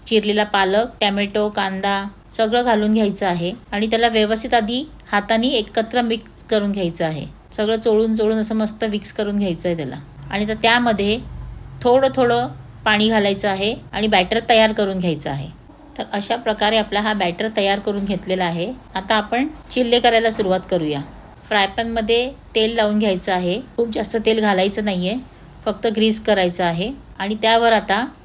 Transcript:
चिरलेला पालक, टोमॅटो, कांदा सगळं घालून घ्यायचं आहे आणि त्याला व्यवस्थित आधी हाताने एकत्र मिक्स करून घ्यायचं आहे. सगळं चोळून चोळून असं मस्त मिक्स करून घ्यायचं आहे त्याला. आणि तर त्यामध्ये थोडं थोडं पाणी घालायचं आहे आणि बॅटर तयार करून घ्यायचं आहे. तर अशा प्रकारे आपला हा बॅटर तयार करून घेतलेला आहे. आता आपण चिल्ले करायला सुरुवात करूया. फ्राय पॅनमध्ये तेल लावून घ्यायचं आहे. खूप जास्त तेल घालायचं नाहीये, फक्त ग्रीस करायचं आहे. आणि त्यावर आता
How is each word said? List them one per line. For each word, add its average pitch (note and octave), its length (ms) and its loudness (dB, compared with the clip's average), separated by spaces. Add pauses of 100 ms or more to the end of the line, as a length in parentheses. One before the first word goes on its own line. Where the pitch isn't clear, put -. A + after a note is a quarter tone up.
चिरलेला G#3 380 2
पालक, G#3 480 2 (100)
टोमॅटो, G3+ 480 0
कांदा G3 540 -2 (260)
सगळं A3+ 340 2
घालून G#3+ 300 2
घ्यायचं G3+ 340 2
आहे F3 240 -2 (200)
आणि G#3+ 160 -2
त्याला A3+ 200 2
व्यवस्थित A3 460 0
आधी A#3+ 300 0 (280)
हाताने A3+ 360 0
एकत्र A#3 540 -2
मिक्स A3+ 420 -4
करून G3+ 280 0
घ्यायचं F3 340 -2
आहे. D#3 200 -4 (260)
सगळं A3 260 -2
चोळून A3 360 2
चोळून A3 240 2
असं A3 180 -2
मस्त G#3+ 300 -2
मिक्स G#3 280 -4
करून G#3 260 -2
घ्यायचं F3+ 300 -2
आहे E3+ 80 -2
त्याला. C#3 180 -6 (360)
आणि G#3 160 -2
तर A3 60 -2
त्यामध्ये A3 640 2 (640)
थोडं B3+ 340 4
थोडं A#3+ 320 2 (380)
पाणी G#3+ 240 4
घालायचं G3+ 400 2
आहे G3 240 -2 (180)
आणि G#3+ 160 -2
बॅटर G#3+ 320 2 (100)
तयार A3 220 6
करून G3 280 -2
घ्यायचं D#3+ 300 -2
आहे. C#3 200 -6 (480)
तर B3+ 140 -6
अशा G#3 240 -2
प्रकारे A3 420 0
आपला G#3 240 0
हा G#3+ 120 0
बॅटर F#3+ 340 -2 (100)
तयार G3 220 0
करून G3+ 260 -4
घेतलेला F#3 400 -2
आहे. E3+ 260 -2 (240)
आता G3+ 200 0
आपण A3+ 320 0 (220)
चिल्ले A#3+ 300 2
करायला A3+ 320 4
सुरुवात F#3 280 0 (100)
करूया. D3+ 320 -2 (420)
फ्राय G3 240 2 (100)
पॅनमध्ये A3+ 520 0 (260)
तेल A3+ 200 2
लावून G#3+ 240 2
घ्यायचं G3 340 0
आहे. F3+ 260 0 (180)
खूप A#3 160 0
जास्त A3+ 320 0
तेल A3 140 2
घालायचं G3+ 460 2
नाहीये, F#3 300 -2 (500)
फक्त G#3+ 300 -2
ग्रीस G#3+ 280 2
करायचं F#3 400 2
आहे. F3 280 -2 (280)
आणि G3+ 220 -4
त्यावर A3+ 300 4
आता G#3+ 340 0 (200)